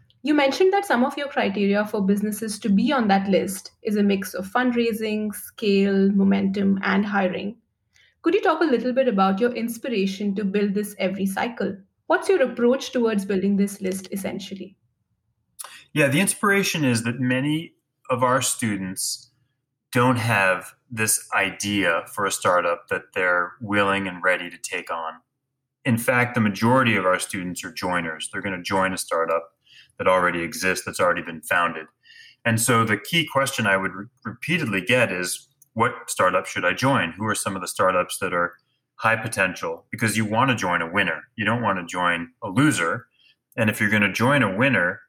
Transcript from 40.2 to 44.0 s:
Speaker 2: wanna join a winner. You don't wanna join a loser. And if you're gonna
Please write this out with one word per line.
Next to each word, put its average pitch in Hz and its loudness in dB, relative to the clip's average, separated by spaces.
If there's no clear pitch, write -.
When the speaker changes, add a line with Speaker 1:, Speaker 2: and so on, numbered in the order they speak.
Speaker 2:
wanna 117 2
join 90 0
a 82 -6
winner. 87 -2
You 104 -4
don't 120 0
wanna 92 -2
join 85 -2
a 85 -8
loser. 104 0
And 110 2
if - -4
you're 104 0
gonna 104 4